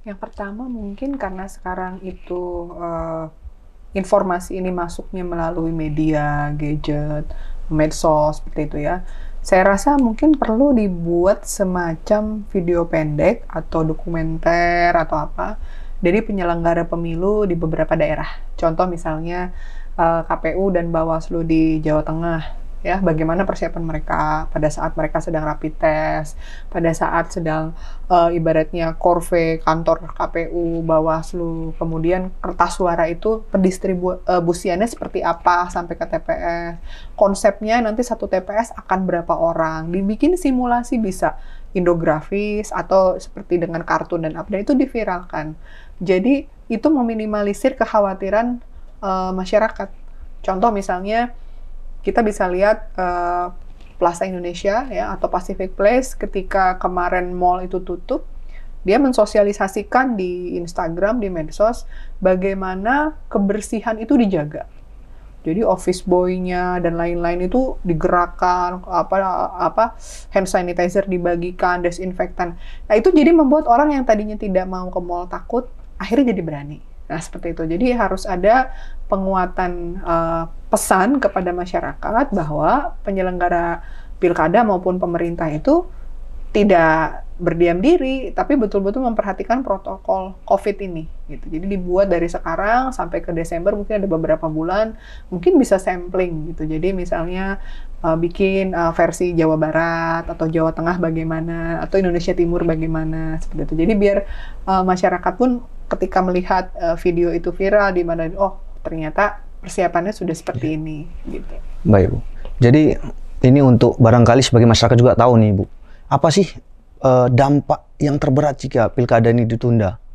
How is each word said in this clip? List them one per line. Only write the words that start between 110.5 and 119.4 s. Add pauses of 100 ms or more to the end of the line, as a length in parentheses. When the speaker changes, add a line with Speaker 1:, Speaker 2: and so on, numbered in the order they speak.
Speaker 2:
Ya.
Speaker 1:
ini, (160)
gitu. (320)
Speaker 2:
Baik,
Bu. (400)
Jadi (480)
ini
untuk
barangkali
sebagai
masyarakat
juga
tahu
nih,
Bu, (480)
apa
sih, (560)
eh,
dampak
yang
terberat
jika
pilkada
ini